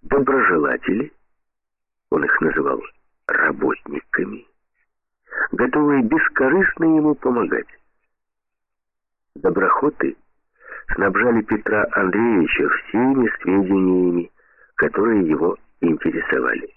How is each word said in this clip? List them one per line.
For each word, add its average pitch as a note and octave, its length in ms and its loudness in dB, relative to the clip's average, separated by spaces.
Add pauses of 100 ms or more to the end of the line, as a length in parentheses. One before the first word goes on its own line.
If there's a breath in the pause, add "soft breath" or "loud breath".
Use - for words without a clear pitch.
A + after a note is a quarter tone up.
доброжелатели, B2 1080 0 (960)
он D2+ 140 0
их - 160 -2
называл C#2 400 -2 (460)
работниками, - 1200 -4 (1040 loud breath)
готовые C#3 500 2
бескорыстно D3+ 840 2
ему D#3 300 4
помогать. A#2+ 520 -2 (1700)
Доброхоты F#2+ 840 -2 (760 loud breath)
снабжали G2+ 460 2
Петра G#2+ 520 -2
Андреевича G2+ 760 2
всеми B2+ 640 0 (100)
сведениями, F#2 920 2 (440 soft breath)
которые G2 520 2
его D#2 300 0 (240)
интересовали. C2+ 960 -2